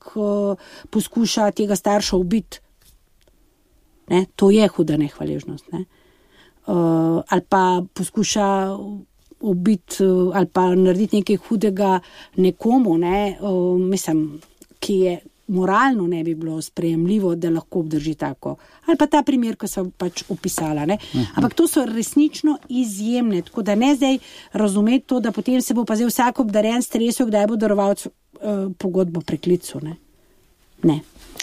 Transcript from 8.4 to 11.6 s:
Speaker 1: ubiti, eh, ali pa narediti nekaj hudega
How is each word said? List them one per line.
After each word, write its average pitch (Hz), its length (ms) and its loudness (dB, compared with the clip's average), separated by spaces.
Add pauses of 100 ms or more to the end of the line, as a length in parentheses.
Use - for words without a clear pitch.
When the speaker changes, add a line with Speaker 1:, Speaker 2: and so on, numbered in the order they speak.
Speaker 1:
ubiti, 196 640 0
eh, 180 300 4
ali 190 120 2
pa 180 280 0
narediti 185 420 2
nekaj 202 200 0
hudega 196 640 0 (360)